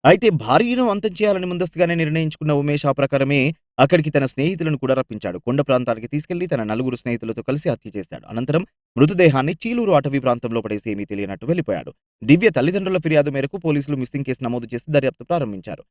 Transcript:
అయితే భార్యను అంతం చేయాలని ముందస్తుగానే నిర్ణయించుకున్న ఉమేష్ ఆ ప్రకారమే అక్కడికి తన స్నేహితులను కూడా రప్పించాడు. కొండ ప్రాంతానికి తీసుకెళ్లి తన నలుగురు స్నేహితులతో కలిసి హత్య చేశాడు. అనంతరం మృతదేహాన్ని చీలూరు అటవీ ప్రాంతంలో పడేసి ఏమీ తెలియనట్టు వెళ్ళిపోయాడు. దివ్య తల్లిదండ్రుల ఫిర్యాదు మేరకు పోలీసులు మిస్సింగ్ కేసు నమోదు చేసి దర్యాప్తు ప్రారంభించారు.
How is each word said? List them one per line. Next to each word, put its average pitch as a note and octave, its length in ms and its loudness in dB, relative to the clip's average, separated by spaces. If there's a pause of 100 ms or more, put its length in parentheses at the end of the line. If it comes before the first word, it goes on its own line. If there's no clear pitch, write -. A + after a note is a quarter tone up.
అయితే G3 240 6
భార్యను A3+ 600 2
అంతం G3+ 200 -2
చేయాలని F#3+ 360 0
ముందస్తుగానే E3+ 480 0
నిర్ణయించుకున్న D#3 580 0
ఉమేష్ D3 340 0
ఆ C#3 60 2
ప్రకారమే C#3 640 0 (240)
అక్కడికి D3+ 320 4
తన C3+ 160 2
స్నేహితులను D#3 520 -2
కూడా C3 160 0
రప్పించాడు. G#2 440 -4
కొండ C3+ 220 0
ప్రాంతానికి A#2+ 460 0
తీసుకెళ్లి F3 400 -4
తన B2+ 160 -2
నలుగురు A#2+ 340 -2
స్నేహితులతో A#2 460 -6
కలిసి D3+ 280 -2
హత్య A#2 260 -6
చేశాడు. D#2+ 300 -12
అనంతరం D3 400 -2 (320)
మృతదేహాన్ని D#3 540 4
చీలూరు A3+ 400 -2
అటవీ C#3 260 2
ప్రాంతంలో A#2+ 420 -2
పడేసి G#2+ 300 -6
ఏమీ G2+ 140 -6
తెలియనట్టు G2+ 420 -8
వెళ్ళిపోయాడు. A#2+ 460 -4 (320)
దివ్య F3 260 6
తల్లిదండ్రుల F#3 480 0
ఫిర్యాదు D3+ 320 2
మేరకు C#3 260 -6
పోలీసులు D3 400 -2
మిస్సింగ్ C3 280 -6
కేసు C3 200 -6
నమోదు A#2 300 -6
చేసి C3+ 180 -8
దర్యాప్తు C3+ 320 0
ప్రారంభించారు. G#2+ 680 -6